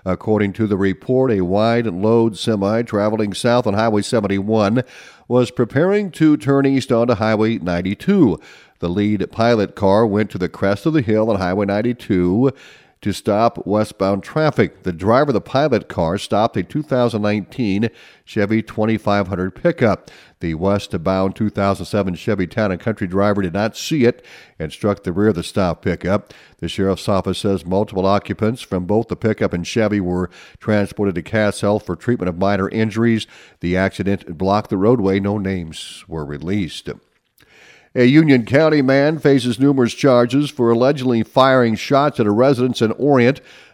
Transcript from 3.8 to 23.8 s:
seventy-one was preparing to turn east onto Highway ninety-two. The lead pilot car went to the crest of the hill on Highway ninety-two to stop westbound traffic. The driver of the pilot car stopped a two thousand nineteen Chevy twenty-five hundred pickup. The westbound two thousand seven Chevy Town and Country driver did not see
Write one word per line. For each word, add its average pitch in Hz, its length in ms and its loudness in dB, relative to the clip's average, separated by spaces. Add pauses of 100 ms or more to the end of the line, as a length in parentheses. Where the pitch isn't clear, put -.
seventy-one 104 800 0 (460)
was 123 240 2
preparing 185 640 0
to 151 240 4
turn 139 280 0
east 135 260 0
onto 120 220 2
Highway 110 460 0
ninety-two. 92 800 0 (400)
The 85 100 -6
lead 104 420 -2
pilot 113 440 0
car 101 320 2
went 104 240 0
to - 80 -8
the 87 100 -2
crest 98 380 -2
of 156 60 -2
the 156 100 2
hill 107 260 0
on 104 80 0
Highway 95 300 -2
ninety-two 104 840 0 (500)
to 104 100 -4
stop 107 540 -2
westbound 98 580 -2
traffic. - 600 -2
The 92 80 -4
driver 113 380 2
of 135 40 0
the 101 80 0
pilot 135 460 0
car 85 300 -2
stopped 107 400 -2
a 98 60 -4
two 147 180 -6
thousand 120 400 -2
nineteen 104 680 -2 (340)
Chevy 110 380 0
twenty-five 107 640 -2
hundred 95 260 -4
pickup. 120 560 0 (300)
The 82 160 -4
westbound 95 800 -2
two 107 160 -2
thousand 98 340 -2
seven 95 300 -2
Chevy 95 320 -4
Town 107 240 -2
and 87 100 -6
Country 107 240 -6
driver 98 380 0
did 87 100 -4
not 107 240 -4
see 147 280 0